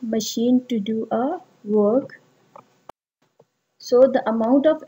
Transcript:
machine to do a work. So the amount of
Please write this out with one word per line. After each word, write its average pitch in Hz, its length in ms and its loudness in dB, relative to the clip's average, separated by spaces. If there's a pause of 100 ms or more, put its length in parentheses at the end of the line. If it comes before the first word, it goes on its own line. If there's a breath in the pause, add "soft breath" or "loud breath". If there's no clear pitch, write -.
machine 233 640 -2
to 240 120 -4
do 220 320 -6
a 277 300 -4 (240)
work. 214 560 0 (1600)
So 247 200 2
the 254 280 4
amount 226 380 2
of 311 220 0